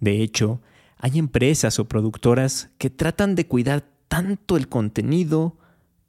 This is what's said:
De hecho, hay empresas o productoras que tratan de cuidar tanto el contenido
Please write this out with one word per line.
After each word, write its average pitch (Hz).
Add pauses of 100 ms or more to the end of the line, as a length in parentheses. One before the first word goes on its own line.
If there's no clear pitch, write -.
De 104
hecho, 110 (360)
hay 127
empresas 135
o -
productoras 120
que 135
tratan 180
de 165
cuidar 131 (240)
tanto 180
el 135
contenido 151 (520)